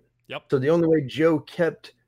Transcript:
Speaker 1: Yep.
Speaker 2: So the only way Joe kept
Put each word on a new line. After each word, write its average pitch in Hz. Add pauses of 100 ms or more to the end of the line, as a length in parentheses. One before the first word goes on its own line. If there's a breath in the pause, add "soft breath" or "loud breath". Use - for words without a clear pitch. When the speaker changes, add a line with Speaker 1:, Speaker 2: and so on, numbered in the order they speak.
(280)
Speaker 1:
Yep. 131
Speaker 2:
So 143
the 131
only 170
way 160
Joe 151
kept - (140)